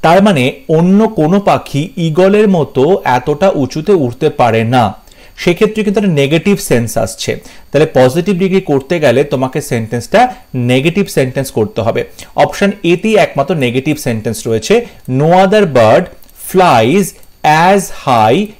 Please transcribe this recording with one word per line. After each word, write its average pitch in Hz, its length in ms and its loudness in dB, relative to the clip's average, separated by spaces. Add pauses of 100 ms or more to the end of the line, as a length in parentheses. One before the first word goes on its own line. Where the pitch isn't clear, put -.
তার 170 220 4
মানে 147 460 0
অন্য 185 400 2
কোনো 175 320 0
পাখি 175 560 -2
ঈগলের 190 520 2
মতো 165 560 0
এতটা 143 460 0
উঁচুতে 156 420 -4
উঠতে 147 380 0
পারে 113 340 0
না, 117 300 0 (420)
সেক্ষেত্রে 208 480 -2
কিন্তু 208 160 0
একটা 202 120 0
নেগেটিভ 156 480 0
সেন্স 117 380 -2
আসছে। - 420 -6 (320)
তাহলে 156 220 2
পজিটিভ 170 440 2
ডিগ্রি 185 220 0
করতে 151 400 -2
গেলে 135 240 2
তোমাকে 131 360 -4
সেন্টেন্সটা 127 760 -2 (200)
নেগেটিভ 135 520 0
সেন্টেন্স 131 440 -4
করতে 110 300 -4
হবে। 117 240 -2 (320)
অপশন - 340 0 (140)
এতেই 180 320 0
একমাত্র 156 380 0
নেগেটিভ 131 420 -2
সেন্টেন্স 113 500 -6
রয়েছে, 123 400 0 (240)
no 131 140 0
other 190 380 4
bird 127 400 4 (500)
flies 165 520 2 (400)
as 175 360 4
high 131 680 0 (140)